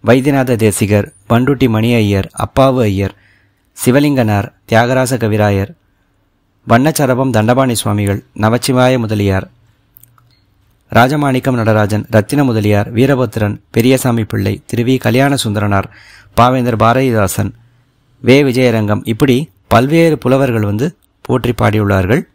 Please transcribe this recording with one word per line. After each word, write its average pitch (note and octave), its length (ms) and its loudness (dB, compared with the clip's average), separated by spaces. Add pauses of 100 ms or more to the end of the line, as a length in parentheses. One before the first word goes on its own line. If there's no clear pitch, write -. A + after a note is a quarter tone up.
வைத்தியநாத C3 500 2
தேசிகர், G#2 560 0 (160)
பண்டுட்டி B2+ 400 0
மணி A2+ 260 0
ஐயர், G2+ 440 0
அப்பாவு C3+ 420 0
ஐயர், G2 340 -2 (720)
சிவலிங்கனார், B2+ 680 0 (160)
தியாகராச B2 480 0
கவிராயர், G#2 580 -2 (960)
வண்ணச்சரபம் C3 640 0
தண்டபாணி B2 400 2
சுவாமிகள், G#2 600 -2
நமச்சிவாய B2+ 680 0
முதலியார், G2+ 520 -2 (1400)
ராஜமாணிக்கம் C3 600 0
நடராஜன், G#2+ 560 0
ரத்தின B2 340 0
முதலியார், G#2 480 0
வீரபத்திரன், A#2 680 -2 (100)
பெரியசாமி A#2 540 0
பிள்ளை, G2+ 420 -4
திரு A#2+ 160 -4
வி B2+ 160 0
கல்யாண C3+ 360 0 (100)
சுந்தரனார், G2+ 400 -2 (520)
பாவேந்தர் B2 420 2
பாரதிதாசன், A2+ 720 0 (720)
வே C3 220 4
விஜயரங்கம், A2+ 640 0
இப்படி B2+ 460 0 (180)
பல்வேறு D3+ 500 2
புலவர்கள் B2+ 440 0
வந்து G#2+ 340 -4 (240)
போற்றி A#2+ 320 -2
பாடியுள்ளார்கள். G#2 720 0 (120)